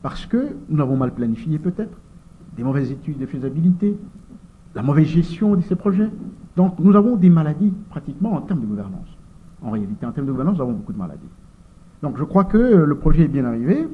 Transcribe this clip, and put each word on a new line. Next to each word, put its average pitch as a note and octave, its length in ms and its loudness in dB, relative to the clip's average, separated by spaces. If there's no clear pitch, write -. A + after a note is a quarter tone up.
parce - 240 -10
que C4 300 -2
nous D3+ 140 0
avons C3 160 0
mal B2+ 140 0
planifié A#2+ 480 -4
peut-être, F3+ 360 -6
des A#2 60 -8
mauvaises C3+ 280 -2
études C3+ 280 -8
de C3 80 -6
faisabilité, E3+ 720 0
la A2 80 -10
mauvaise C#3+ 260 2
gestion E3+ 480 0
de F3+ 60 2
ces F3+ 140 -2
projets. G3+ 340 0
Donc F#3 220 2
nous F#3+ 160 6
avons A3 220 4
des F3+ 120 6
maladies D#3+ 420 4
pratiquement E3 420 -6
en D3 80 -2
termes E3 200 -4
de A2+ 40 -6
gouvernance. G2+ 500 -8
En A#2 80 -10
réalité, G#2+ 380 -6
en A#2 40 -8
termes C#3 140 -6
de C3+ 60 -4
gouvernance, C#3 260 0
nous C#3+ 60 -2
avons B2 100 -4
beaucoup G2+ 200 -8
de - 40 -8
maladies. E2+ 320 -12
Donc C#3 160 -6
je C#3 60 -2
crois F#3 220 2
que G#3 120 2
le F#3 380 6
projet D#3 300 6
est - 20 0
bien C3 180 0
arrivé. C3+ 480 -2